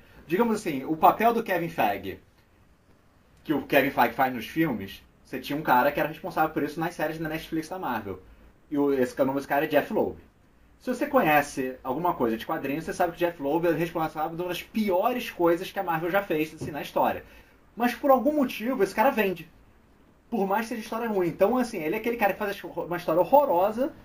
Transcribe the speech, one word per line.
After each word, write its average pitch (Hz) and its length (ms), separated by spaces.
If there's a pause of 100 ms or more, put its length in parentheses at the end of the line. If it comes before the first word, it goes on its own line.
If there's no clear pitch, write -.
(280)
digamos 214 300
assim, 135 260
o 160 140
papel 214 360
do 226 80
Kevin 175 280
Feige, 95 500 (1300)
que 156 80
o 131 80
Kevin 135 300
Feige 120 220
faz 131 200
nos 110 120
filmes, 120 560 (220)
você 131 160
tinha 143 180
um 156 40
cara 131 280
que 156 120
era 151 80
responsável 160 400
por 139 140
isso 147 140
nas 165 160
séries 160 240
da 160 120
Netflix 156 400
da 185 100
Marvel. 110 420 (480)
E 147 80
o, 143 160
esse 127 260
nome 135 160
desse 139 120
cara 147 160
é 156 60
Jeff 147 240
Loeb. 123 240 (640)
Se 254 120
você 285 120
conhece 147 760
alguma 165 320
coisa 117 220
de 113 100
quadrinhos, 151 380
você 160 80
sabe 170 220
que - 20
o - 40
Jeff 170 220
Loeb 160 260
é 170 40
responsável 160 600
por 165 100
uma 180 80
das 175 120
piores 220 680
coisas 175 420
que 175 80
a 165 40
Marvel 165 280
já 196 100
fez, 156 320
assim, 135 180
na 147 100
história. 110 420 (500)
Mas 240 220
por 285 160
algum 262 220
motivo, 247 500
esse - 100
cara 214 180
vende. 185 380 (800)
Por 196 160
mais 202 180
que 233 120
seja 214 60
história 226 260
ruim. 185 220
Então, 208 280
assim, 220 240
ele 160 140
é 220 40
aquele 233 180
cara 196 160
que - 60
faz 202 220
uma 170 360
história 165 240
horrorosa, 254 720 (120)